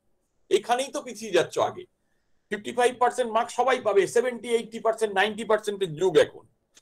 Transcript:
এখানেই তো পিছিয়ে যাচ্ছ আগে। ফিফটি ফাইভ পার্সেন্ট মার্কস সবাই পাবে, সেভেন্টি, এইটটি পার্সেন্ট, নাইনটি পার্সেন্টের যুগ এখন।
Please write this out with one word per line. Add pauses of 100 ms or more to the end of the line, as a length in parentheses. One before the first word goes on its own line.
(500)
এখানেই
তো
পিছিয়ে
যাচ্ছ
আগে। (640)
ফিফটি
ফাইভ
পার্সেন্ট
মার্কস
সবাই
পাবে,
সেভেন্টি,
এইটটি
পার্সেন্ট,
নাইনটি
পার্সেন্টের
যুগ
এখন। (340)